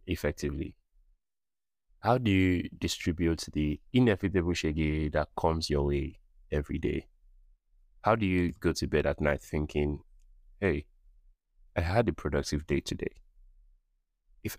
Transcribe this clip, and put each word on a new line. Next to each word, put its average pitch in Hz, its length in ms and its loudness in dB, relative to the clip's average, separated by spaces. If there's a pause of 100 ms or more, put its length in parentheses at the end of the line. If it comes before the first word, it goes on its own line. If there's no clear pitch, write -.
effectively? 76 720 -4 (1200)
How 117 180 2
do 120 140 2
you 92 380 4 (100)
distribute 82 720 -2
the 76 280 -2 (120)
inevitable 95 600 2
shege 78 600 0
that 76 240 0
comes 80 320 0
your 71 180 2
way 71 340 -2 (320)
every 73 260 -2
day? - 300 -4 (920)
How 107 120 4
do 113 100 0
you 90 360 2
go 85 120 2
to - 140 -2
bed 73 180 2
at 73 160 0
night 73 220 0
thinking, 73 580 -2 (600)
"Hey, 76 260 0 (880)
I - 60 -2
had 98 280 2
a 85 40 2
productive 73 560 -2
day 71 120 0
today"? - 400 -8 (1200)
If 107 140 -8